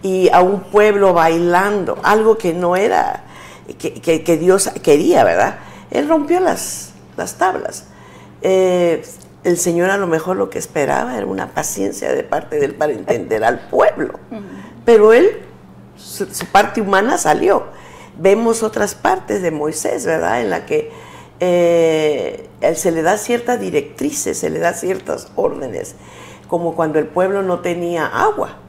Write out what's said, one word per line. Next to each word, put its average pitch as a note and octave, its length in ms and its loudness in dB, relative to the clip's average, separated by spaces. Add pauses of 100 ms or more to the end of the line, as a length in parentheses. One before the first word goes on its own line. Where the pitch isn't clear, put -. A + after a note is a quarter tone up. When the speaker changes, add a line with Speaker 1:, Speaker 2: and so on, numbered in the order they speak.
Speaker 1:
y F#3 280 2
a F3+ 120 6
un F#3+ 200 2
pueblo G3+ 520 4
bailando, F3 880 2
algo A3 340 4
que E3 160 -2
no F3 220 0
era, - 480 0 (540)
que, D3+ 180 -8
que, D#3+ 280 0
que E3+ 140 2
Dios F#3 320 2 (140)
quería, D3+ 400 6
¿verdad? F#2+ 360 2 (320)
Él D4 160 -2
rompió D#4+ 320 2
las, - 520 -4 (260)
las - 180 -8
tablas. - 500 -4 (560)
Eh, F3+ 600 2 (400)
el F3 140 2
Señor F3 320 0
a G3 80 0
lo G3 100 -2
mejor E3 300 -2
lo G3 120 -2
que - 100 -8
esperaba D3 580 -2
era G2 80 -6
una G3 220 -6
paciencia - 640 -6
de C#3 100 -2
parte - 360 -6
de C#3+ 60 2
él C#3 100 -6
para D3+ 180 -2
entender A2 500 -4
al A#2+ 160 0 (100)
pueblo. - 500 0 (120)
Speaker 2:
Ujú. G#3+ 100 -12 (440)
Speaker 1:
Pero A3 280 8
él, F4+ 280 4 (540)
su, - 380 -10
su - 140 -8
parte G#3 340 2
humana G3 360 0
salió. - 460 2 (560)
Vemos A3 440 2
otras G#3 320 -4
partes F#4 460 -2
de E3+ 100 -2
Moisés, D#3+ 540 -4
¿verdad? D#3+ 360 0
En G#2+ 80 -2
la - 160 -4
que, - 260 -4 (480)
eh, E3 1080 2 (120)
él D#3+ 140 2
se F3 160 -2
le D#3+ 120 -2
da F#3 140 2
ciertas A#3+ 420 -2
directrices, - 800 -4
se D#3 100 -4
le D#3+ 100 -4
da E3+ 140 0
ciertas - 640 -6
órdenes, - 600 -6 (520)
como E3+ 280 -4
cuando D#3 240 0
el D#3 80 0
pueblo F#3+ 360 0
no F3 160 -2
tenía F3 480 -4
agua - 480 -2 (140)